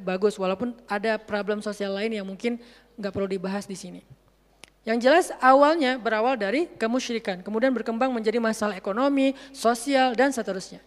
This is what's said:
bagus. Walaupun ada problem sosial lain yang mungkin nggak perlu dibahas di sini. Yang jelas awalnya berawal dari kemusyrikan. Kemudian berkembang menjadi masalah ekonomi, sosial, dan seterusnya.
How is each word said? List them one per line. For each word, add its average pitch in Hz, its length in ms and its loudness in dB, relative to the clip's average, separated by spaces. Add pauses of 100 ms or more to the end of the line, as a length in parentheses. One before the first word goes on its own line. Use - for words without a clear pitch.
bagus. 190 340 0
Walaupun 190 400 -4 (140)
ada 208 260 -2
problem 208 480 -4
sosial 202 320 -6
lain 208 220 -4
yang 196 100 -8
mungkin 233 320 -6 (400)
nggak 196 140 -6
perlu 196 180 -4
dibahas 196 380 -6
di 180 100 -10
sini. 180 220 -16 (840)
Yang 226 160 0
jelas 302 280 6 (120)
awalnya 277 560 6
berawal 226 460 0
dari 233 340 -2
kemusyrikan. 226 680 -4
Kemudian 226 260 0
berkembang 233 400 -2
menjadi 226 300 0
masalah 220 340 0
ekonomi, 269 600 0 (180)
sosial, 254 640 2
dan 269 180 4
seterusnya. 190 520 -8